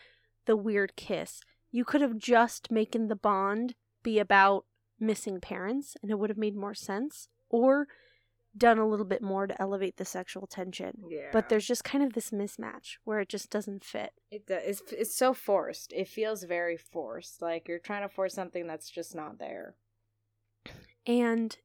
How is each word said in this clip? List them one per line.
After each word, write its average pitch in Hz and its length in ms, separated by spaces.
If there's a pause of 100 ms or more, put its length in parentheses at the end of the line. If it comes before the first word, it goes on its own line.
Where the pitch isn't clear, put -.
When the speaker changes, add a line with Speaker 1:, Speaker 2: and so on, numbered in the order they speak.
(460)
Speaker 1:
the 220 100
weird 202 400
kiss, - 440 (300)
you 240 140
could 294 160
have 247 160
just 233 540
making 220 380
the 214 80
bond 208 580 (280)
be 220 160
about 196 460 (340)
missing 208 420
parents, 208 640
and 202 80
it 214 80
would 208 120
have 208 80
made 208 180
more 202 180
sense, 220 540 (200)
or 262 380 (720)
done 226 220
a 220 100
little 214 180
bit 185 160
more 196 240
to - 160
elevate 196 340
the 196 80
sexual 185 440
tension. 185 440 (160)
Speaker 2:
Yeah. 147 240
Speaker 1:
But 220 160
there's 214 200
just 240 160
kind 277 180
of 262 120
this - 180
mismatch 208 720
where 214 160
it 196 80
just - 200
doesn't 202 360
fit. - 280 (200)
Speaker 2:
It 208 160
do-, 190 120
it's, 196 300
it's - 260
so 254 160
forced. 185 600
It 190 160
feels 214 340
very 175 340
forced. 135 640
Like, 165 280
you're 170 100
trying 202 240
to 196 100
force 190 220
something 180 320
that's 160 240
just - 240
not 156 240
there. - 380 (1300)
Speaker 1:
And 233 580